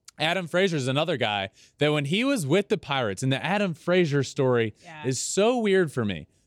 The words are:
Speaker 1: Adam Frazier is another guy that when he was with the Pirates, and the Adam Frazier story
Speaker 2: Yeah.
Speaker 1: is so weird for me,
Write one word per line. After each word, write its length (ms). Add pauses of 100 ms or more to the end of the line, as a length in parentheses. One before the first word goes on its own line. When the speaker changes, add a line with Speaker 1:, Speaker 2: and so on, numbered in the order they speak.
(180)
Speaker 1:
Adam 300
Frazier 280
is 120
another 280
guy 340 (280)
that 140
when 140
he 180
was 240
with 200
the 100
Pirates, 440
and 100
the 120
Adam 300
Frazier 500
story 580
Speaker 2:
Yeah. 240
Speaker 1:
is 140
so 380
weird 340
for 120
me, 220 (200)